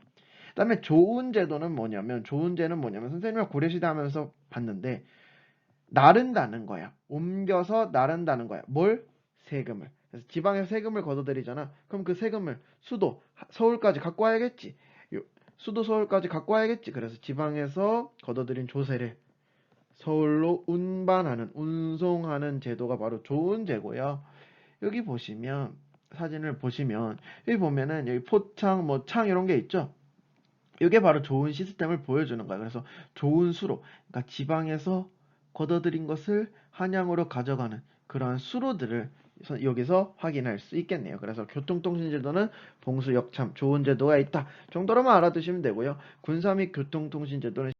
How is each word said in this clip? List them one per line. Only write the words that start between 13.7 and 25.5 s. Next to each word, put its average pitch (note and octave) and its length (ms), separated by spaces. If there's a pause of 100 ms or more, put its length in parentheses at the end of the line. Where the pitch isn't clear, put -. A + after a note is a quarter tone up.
갖고 E3+ 240
와야겠지. A3+ 520 (380)
요, G3 60 (360)
수도 A3 260
서울까지 G#3 460
갖고 E3+ 260
와야겠지. A3 380
그래서 A2+ 280
지방에서 D3+ 920 (100)
걷어들인 B2+ 440
조세를 B2 500 (800)
서울로 D#3 680
운반하는, F3+ 880
운송하는 D#3+ 1080
제도가 B2 380
바로 A2 240
조은제고요. C#3+ 1040 (580)
여기 G#3 220
보시면, C3 720 (360)